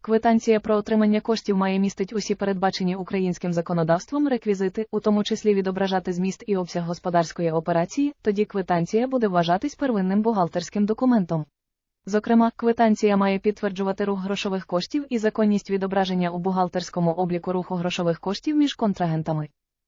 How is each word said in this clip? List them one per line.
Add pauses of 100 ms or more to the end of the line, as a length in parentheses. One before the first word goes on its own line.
Квитанція
про
отримання
коштів
має
містить
усі
передбачені
українським
законодавством
реквізити,
у
тому
числі
відображати
зміст
і
обсяг
господарської
операції,
тоді
квитанція
буде
вважатись
первинним
бухгалтерським
документом. (600)
Зокрема,
квитанція
має
підтверджувати
рух
грошових
коштів
і
законність
відображення
у
бухгалтерському
обліку
руху
грошових
коштів
між
контрагентами. (400)